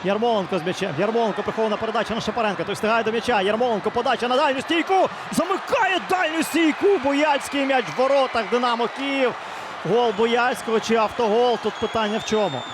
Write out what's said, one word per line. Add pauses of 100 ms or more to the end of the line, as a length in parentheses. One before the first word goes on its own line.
Ярмоленко
з
м'ячем.
Ярмоленко,
прихована
передача
на
Шапаренка.
Той
встигає
до
м'яча.
Ярмоленко,
подача
на
дальню
стійку. (220)
Замикає (100)
дальню
стійку. (160)
Буяльський,
м'яч
в
воротах.
Динамо (100)
Київ. (560)
Гол
Буяльського
чи
автогол?
Тут
питання
в
чому. (120)